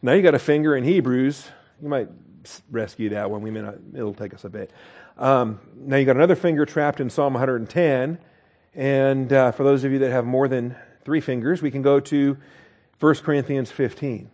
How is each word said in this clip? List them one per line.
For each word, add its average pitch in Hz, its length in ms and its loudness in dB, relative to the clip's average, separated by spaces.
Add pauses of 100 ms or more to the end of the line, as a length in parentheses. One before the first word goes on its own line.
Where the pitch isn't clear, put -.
Now 127 120 0
you 190 100 4
got 165 120 6
a 135 40 2
finger 151 380 2
in 123 80 -2
Hebrews. 135 600 0 (380)
You 147 60 -12
might 131 200 -4 (360)
s-, - 260 -20
rescue 110 380 -6
that 101 240 -6
one. 104 100 -8
We 110 80 -10
may 107 120 -8
not, 104 120 -12 (180)
it'll 104 220 -8
take 104 180 -12
us - 120 -20
a 104 40 -14
bit. 95 220 -14 (460)
Um, 123 420 0 (160)
now 135 220 -4
you 139 80 4
got 131 100 4
another 170 220 4
finger 156 280 0
trapped 147 360 -2
in 127 100 -4
Psalm 143 240 -2
a 127 60 -2
hundred 131 160 0
and 113 120 -8
ten. 156 500 0 (580)
And, 135 560 0
uh, 131 180 6
for 135 140 -4
those 139 180 4
of 139 80 -2
you 135 80 0
that 131 140 0
have 127 120 0
more 127 220 0
than 127 300 -4 (280)
three 151 160 0
fingers, 135 400 -2
we 147 120 -4
can 139 100 -6
go 139 160 4
to 143 400 0 (600)
First 151 260 2
Corinthians 139 480 -2
fifteen. 120 600 -6